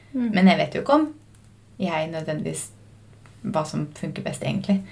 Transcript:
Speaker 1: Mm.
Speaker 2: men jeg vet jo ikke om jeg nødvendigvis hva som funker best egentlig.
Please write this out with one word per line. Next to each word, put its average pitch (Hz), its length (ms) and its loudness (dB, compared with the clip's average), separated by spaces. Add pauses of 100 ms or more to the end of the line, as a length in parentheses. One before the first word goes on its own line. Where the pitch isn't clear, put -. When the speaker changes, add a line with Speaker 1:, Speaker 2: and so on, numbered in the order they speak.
(160)
Speaker 1:
Mm. 240 180 0
Speaker 2:
men 190 140 8
jeg 170 100 8
vet 151 180 -2
jo 151 60 -2
ikke 277 120 2
om 302 200 4 (640)
jeg 165 320 -2
nødvendigvis 156 560 -6 (800)
hva 156 200 -2
som 151 220 -4
funker - 360 -10
best - 200 -6
egentlig. 190 380 0 (100)